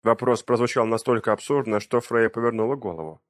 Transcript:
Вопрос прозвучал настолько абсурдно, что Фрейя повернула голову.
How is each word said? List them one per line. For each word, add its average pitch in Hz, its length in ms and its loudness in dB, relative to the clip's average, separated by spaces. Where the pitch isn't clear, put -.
Вопрос 113 400 2
прозвучал 120 440 0
настолько 113 460 0
абсурдно, 113 480 0
что 120 200 -2
Фрейя 113 280 0
повернула 117 480 -2
голову. 82 540 -10